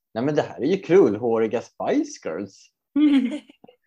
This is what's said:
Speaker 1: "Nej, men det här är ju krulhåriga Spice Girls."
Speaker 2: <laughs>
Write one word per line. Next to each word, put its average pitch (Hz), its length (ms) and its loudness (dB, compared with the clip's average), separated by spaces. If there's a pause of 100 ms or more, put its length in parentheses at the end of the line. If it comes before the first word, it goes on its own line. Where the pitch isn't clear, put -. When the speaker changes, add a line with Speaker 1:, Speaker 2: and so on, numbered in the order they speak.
(140)
Speaker 1:
"Nej, 113 100 -4
men 151 100 -2
det 147 80 2
här 104 180 -8
är 123 60 -2
ju 190 100 0
krulhåriga 113 880 2
Spice - 680 -6
Girls." 190 420 -12 (240)
Speaker 2:
<laughs> 285 480 2 (440)